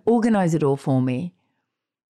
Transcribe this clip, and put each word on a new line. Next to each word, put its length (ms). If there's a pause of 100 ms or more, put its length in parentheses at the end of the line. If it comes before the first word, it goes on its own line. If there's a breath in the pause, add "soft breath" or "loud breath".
organize 500
it 80
all 140
for 240
me. 320 (760)